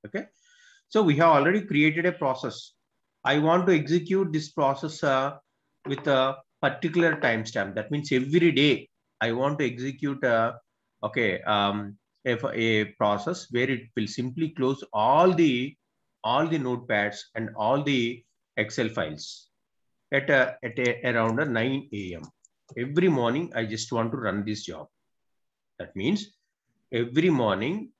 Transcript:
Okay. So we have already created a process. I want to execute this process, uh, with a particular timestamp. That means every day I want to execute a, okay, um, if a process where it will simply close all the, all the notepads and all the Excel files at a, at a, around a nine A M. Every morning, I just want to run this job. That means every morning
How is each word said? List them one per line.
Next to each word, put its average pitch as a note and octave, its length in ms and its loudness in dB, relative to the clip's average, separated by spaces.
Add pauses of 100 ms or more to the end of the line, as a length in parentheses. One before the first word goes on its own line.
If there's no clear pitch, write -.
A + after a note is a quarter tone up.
Okay. G2 200 -8 (640)
So A3 140 2
we D3+ 140 4
have E3 120 8
already D#3+ 320 6
created D3+ 440 2
a F3+ 80 2
process. C3 600 -6 (520)
I C#3 140 4
want F3 280 4
to F#3 60 6
execute E3 580 0
this D3+ 200 -4
process, D3 520 -2
uh, C#3 320 0 (500)
with C#3 220 -4
a C3 300 2 (240)
particular D#3+ 540 0
timestamp. A2 600 -2
That G#2+ 160 -6
means D3 200 -4
every D3 400 4
day C#3 380 2 (300)
I A2+ 140 0
want C#3 260 -2
to D3 60 0
execute C#3 580 -6
a, A#2 320 2 (480)
okay, G#2+ 380 -2
um, G2+ 560 -2 (260)
if A#2+ 220 -2
a A2 400 0
process G#2 680 -2
where B2 180 0
it A#2+ 120 -4 (160)
will G#2+ 100 -2
simply B2+ 440 -6
close C3+ 300 -2 (120)
all C#3+ 400 4
the, C#3 420 2 (480)
all C3 240 2
the D#3+ 100 -2
notepads B2 640 -2 (160)
and A2+ 220 -6
all B2+ 260 2
the B2 400 0 (320)
Excel A2+ 320 -2
files D#2 600 -8 (640)
at C#3 160 -2
a, C3 340 4
at A#2 160 -6
a, B2 320 -2
around A2+ 300 0
a D#3 40 0
nine C3 480 -2
A F#2 220 -8
M. D#2 80 -14 (540)
Every C#3+ 300 0
morning, C3+ 480 0
I A2 100 -2
just A2 260 -8
want A2+ 200 -2
to A2+ 60 -6
run G#2 280 -4
this G#2+ 180 -6
job. - 240 -12 (920)
That - 160 -12
means C#3 320 -2 (640)
every B2 380 2
morning B2+ 720 0